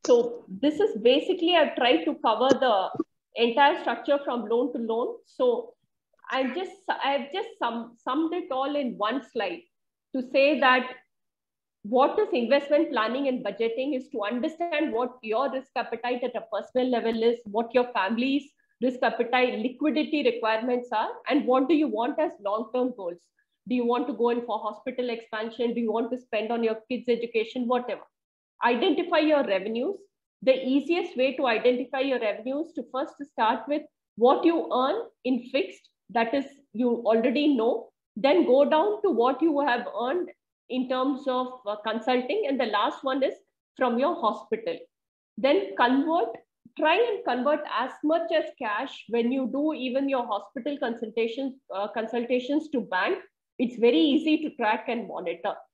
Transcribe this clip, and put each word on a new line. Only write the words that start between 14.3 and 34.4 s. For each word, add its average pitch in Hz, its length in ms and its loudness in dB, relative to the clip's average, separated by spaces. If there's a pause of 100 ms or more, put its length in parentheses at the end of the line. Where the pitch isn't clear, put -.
what 240 200 -2 (100)
your 226 300 -2
risk 262 240 -8
appetite 240 480 -4
at 254 120 -6
a 202 160 -8
personal 254 380 -2
level 226 320 0
is, 233 240 2
what 226 300 -4
your 247 180 2
family's 233 560 0 (320)
risk 247 220 0
appetite, 240 560 0
liquidity 294 640 -2
requirements 233 680 0
are, 233 180 -2 (200)
and 247 160 0
what 262 240 2
do 339 60 6
you 294 120 2
want 240 320 -2
as 330 120 0 (120)
long-term 233 540 -2
goals. 175 220 -8 (500)
Do 240 60 0
you 247 100 2
want 240 220 0
to 285 60 -4
go 233 160 2
in 240 160 0
for 214 140 -4
hospital 240 500 -6
expansion? 226 640 -4
Do 233 60 -2
you 233 100 0
want 233 220 0
to 254 60 -4
spend 220 340 -4
on 233 140 0
your 220 140 0 (120)
kids' 247 160 -4
education? 233 580 -2
Whatever. 247 360 -2 (640)
Identify 311 540 2
your 302 280 4
revenues. 226 480 -2 (460)
The 254 120 6
easiest 285 600 0
way 262 220 0
to 285 100 2
identify 247 540 2
your 262 180 0
revenues 226 560 -4
to 254 160 -6
first 285 220 -6 (180)
start 240 380 0
with 294 140 -2 (340)
what 240 260 6